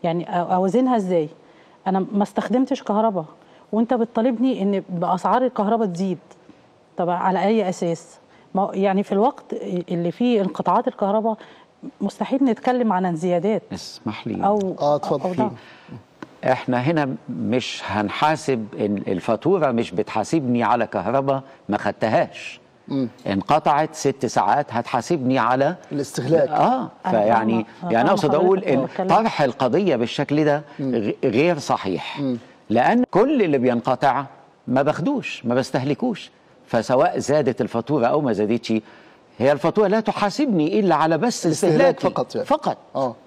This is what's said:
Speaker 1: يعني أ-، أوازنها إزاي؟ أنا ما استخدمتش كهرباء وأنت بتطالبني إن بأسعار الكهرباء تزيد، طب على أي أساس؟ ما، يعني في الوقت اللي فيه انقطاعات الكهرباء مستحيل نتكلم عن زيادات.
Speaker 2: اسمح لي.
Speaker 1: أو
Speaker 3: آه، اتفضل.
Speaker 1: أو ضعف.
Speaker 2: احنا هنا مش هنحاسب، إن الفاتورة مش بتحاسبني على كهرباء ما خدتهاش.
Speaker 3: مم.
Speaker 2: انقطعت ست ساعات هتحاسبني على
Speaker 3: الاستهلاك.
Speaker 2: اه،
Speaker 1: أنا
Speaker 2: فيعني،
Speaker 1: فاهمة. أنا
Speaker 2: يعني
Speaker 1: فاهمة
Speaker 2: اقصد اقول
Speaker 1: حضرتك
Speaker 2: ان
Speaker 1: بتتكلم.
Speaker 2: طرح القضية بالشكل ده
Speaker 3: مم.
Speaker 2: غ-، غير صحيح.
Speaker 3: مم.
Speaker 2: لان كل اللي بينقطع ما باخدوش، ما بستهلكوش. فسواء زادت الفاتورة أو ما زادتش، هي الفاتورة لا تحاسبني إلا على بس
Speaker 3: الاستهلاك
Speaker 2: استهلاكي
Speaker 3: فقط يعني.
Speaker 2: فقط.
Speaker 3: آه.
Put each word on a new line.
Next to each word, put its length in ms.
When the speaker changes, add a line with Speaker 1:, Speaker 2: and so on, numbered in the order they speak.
Speaker 1:
يعني 240
أ-، 260
أوازنها 420
إزاي؟ 320
أنا 260
ما 100
استخدمتش 600
كهرباء 420
وأنت 220
بتطالبني 680
إن 260
بأسعار 560
الكهرباء 440
تزيد، 300
طب 140
على 340
أي 240
أساس؟ 380
ما، 200
يعني 280
في 100
الوقت 320
اللي 200
فيه 300
انقطاعات 480
الكهرباء 480
مستحيل 440
نتكلم 480
عن 240
زيادات. 460
Speaker 2:
اسمح 540
لي. 200
Speaker 1:
أو 340
Speaker 3:
آه، 160
اتفضل. 320
Speaker 1:
أو 40
ضعف. 200
Speaker 2:
احنا 360
هنا 340
مش 580
هنحاسب، 800
إن 160
الفاتورة 640
مش 200
بتحاسبني 720
على 240
كهرباء 560
ما 100
خدتهاش. 840
Speaker 3:
مم. 200
Speaker 2:
انقطعت 680
ست 320
ساعات 440
هتحاسبني 680
على 360
Speaker 3:
الاستهلاك. 560
Speaker 2:
اه، 300
Speaker 1:
أنا 100
Speaker 2:
فيعني، 420
Speaker 1:
فاهمة. 120
أنا 100
Speaker 2:
يعني 140
Speaker 1:
فاهمة 40
Speaker 2:
اقصد 240
اقول 240
Speaker 1:
حضرتك 140
Speaker 2:
ان 120
Speaker 1:
بتتكلم. 240
Speaker 2:
طرح 340
القضية 540
بالشكل 480
ده 180
Speaker 3:
مم. 160
Speaker 2:
غ-، 320
غير 320
صحيح. 640
Speaker 3:
مم. 180
Speaker 2:
لان 400
كل 320
اللي 160
بينقطع 680
ما 140
باخدوش، 640
ما 80
بستهلكوش. 760
فسواء 420
زادت 420
الفاتورة 460
أو 140
ما 120
زادتش، 400
هي 140
الفاتورة 340
لا 140
تحاسبني 800
إلا 140
على 240
بس 280
Speaker 3:
الاستهلاك 500
Speaker 2:
استهلاكي 40
Speaker 3:
فقط 200
يعني. 120
Speaker 2:
فقط. 300
Speaker 3:
آه. 180